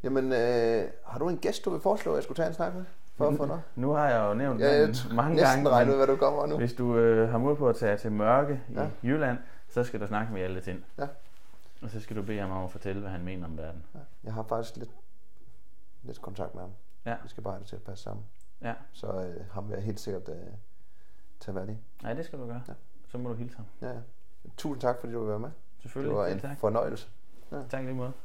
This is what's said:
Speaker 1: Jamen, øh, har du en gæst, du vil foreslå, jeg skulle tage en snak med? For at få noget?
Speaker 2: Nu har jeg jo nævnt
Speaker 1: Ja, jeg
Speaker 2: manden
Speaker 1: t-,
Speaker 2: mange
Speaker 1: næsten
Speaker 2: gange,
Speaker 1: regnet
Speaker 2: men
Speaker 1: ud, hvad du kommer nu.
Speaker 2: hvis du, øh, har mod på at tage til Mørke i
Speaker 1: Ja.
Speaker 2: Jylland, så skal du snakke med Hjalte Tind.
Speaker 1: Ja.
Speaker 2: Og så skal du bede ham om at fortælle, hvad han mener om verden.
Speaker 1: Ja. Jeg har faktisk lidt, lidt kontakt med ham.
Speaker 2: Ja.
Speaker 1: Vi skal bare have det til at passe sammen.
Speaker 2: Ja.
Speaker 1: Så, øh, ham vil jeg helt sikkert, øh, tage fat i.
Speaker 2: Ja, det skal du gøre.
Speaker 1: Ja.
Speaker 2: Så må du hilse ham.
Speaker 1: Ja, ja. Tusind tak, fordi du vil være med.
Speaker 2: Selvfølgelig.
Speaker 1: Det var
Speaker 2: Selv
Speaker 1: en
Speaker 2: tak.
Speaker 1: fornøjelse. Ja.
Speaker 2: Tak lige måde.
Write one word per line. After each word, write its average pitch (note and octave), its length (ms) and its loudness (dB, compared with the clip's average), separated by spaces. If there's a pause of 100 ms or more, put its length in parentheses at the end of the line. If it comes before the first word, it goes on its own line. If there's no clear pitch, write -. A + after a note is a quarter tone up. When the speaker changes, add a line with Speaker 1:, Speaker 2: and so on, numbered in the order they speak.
Speaker 1:
Jamen, C3 300 2
øh, A#2 580 4 (160)
har A#2+ 120 -4
du D#3 100 2
en F3 100 0
gæst, - 260 0
du F#3+ 60 2
vil F3 100 -2
foreslå, G3 340 2
jeg C#3 80 2
skulle - 140 -4
tage D#3+ 120 2
en E3 60 -4
snak F3 200 -2
med? F3+ 100 -4 (320)
For D3+ 120 4
at D3 80 4
få C#3+ 100 0
noget? C#3 160 -2 (120)
Speaker 2:
Nu C3 180 0
har D3 160 4
jeg A2 200 4
jo G#2 60 2
nævnt B2+ 260 2
Speaker 1:
Ja, C#3 120 6
jeg D3 80 8
Speaker 2:
manden A2+ 140 6
Speaker 1:
t-, - 200 -2
Speaker 2:
mange C#3+ 220 4
Speaker 1:
næsten C3+ 180 8 (100)
Speaker 2:
gange, C#3+ 60 6
Speaker 1:
regnet B2 160 8
Speaker 2:
men C#3 60 6
Speaker 1:
ud, C#3 60 6
hvad C3+ 80 8
du C3+ 100 6
kommer C#3+ 300 4
nu. D3+ 100 0
Speaker 2:
hvis A#2+ 180 0
du, A#2+ 240 2
øh, A2+ 300 8
har A#2 100 2
mod C#3 180 4
på C#3 120 4
at A#2 80 4
tage G#2 200 4
til G#2+ 160 -2
Mørke B2+ 480 4 (100)
i - 40 -4
Speaker 1:
Ja. C3+ 160 0 (140)
Speaker 2:
Jylland, C3 340 2 (300)
så B2 160 2
skal B2 160 -2
du G2+ 60 -2
snakke G#2+ 260 0
med F#2+ 80 -2
Hjalte F#2 200 -2
Tind. F#2 220 -4 (160)
Speaker 1:
Ja. C#3+ 80 -2 (760)
Speaker 2:
Og A#2 80 -4
så G#2+ 100 -4
skal G#2+ 160 -6
du G#2 60 -2
bede G#2 160 -2
ham G2 120 -2
om F#2+ 140 -2
at F2+ 60 -4
fortælle, G2 300 -4
hvad G2 100 -4
han F2+ 140 -4
mener F2+ 220 -4
om D#2+ 120 -4
verden. D#2+ 260 -4 (100)
Speaker 1:
Ja. - 40 -6 (260)
Jeg A2 100 -4
har A2 80 -4
faktisk A2+ 340 -2
lidt, A#2 140 -6 (1120)
lidt - 200 -6
kontakt G2 320 -6
med F2+ 80 -6
ham. F#2 80 -6 (360)
Speaker 2:
Ja. A#2 160 -2
Speaker 1:
Vi A2+ 60 -6
skal - 140 -6
bare G2+ 100 -4
have G2 80 -6
det G2 80 -6
til G2+ 80 -6
at G2 60 -6
passe G2 220 -6
sammen. G#2 200 -4 (380)
Speaker 2:
Ja. A#2 120 -4 (180)
Speaker 1:
Så, - 140 -6
øh, F#2 460 -4
ham G2+ 160 -4
vil G2+ 60 -2
jeg G2 100 -2
helt G#2 160 -2
sikkert, F#2+ 280 -4
øh, D#2+ 80 -4 (1040)
tage G2 180 -4
fat F#2+ 100 -4
i. G#2+ 80 -4 (280)
Speaker 2:
Ja, A2 100 -2
det E3 100 -2
skal D3+ 140 -6
du B2 80 -4
gøre. A#2+ 220 -4
Speaker 1:
Ja. - 40 -4 (360)
Speaker 2:
Så B2 100 -4
må B2 100 -2
du A#2 60 -2
hilse A#2+ 220 -4
ham. G#2+ 100 -6 (160)
Speaker 1:
Ja, B2 60 -2
ja. A#2+ 120 -4 (560)
Tusind C#3 240 -2
tak, B2 200 2
fordi A#2 120 -4
du A#2 80 -2
vil A2 80 0
være G#2 100 0
med. A#2+ 120 -2 (320)
Speaker 2:
Selvfølgelig. C#3 280 -2
Speaker 1:
Det A#2+ 80 2
var G2+ 60 2
Speaker 2:
Selv F#2 100 0
Speaker 1:
en G2 60 -2
Speaker 2:
tak. C#3 180 -4
Speaker 1:
fornøjelse. A2 500 2 (440)
Ja. C#3 180 -4
Speaker 2:
Tak C3 140 -4
lige B2+ 100 -4
måde. B2+ 180 -2 (120)